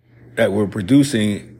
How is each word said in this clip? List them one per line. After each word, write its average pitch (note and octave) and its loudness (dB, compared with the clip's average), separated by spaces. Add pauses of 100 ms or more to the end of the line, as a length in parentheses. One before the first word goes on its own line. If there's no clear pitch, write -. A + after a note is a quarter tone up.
(360)
that G#2+ 0
we're G2+ -2
producing G#2+ 0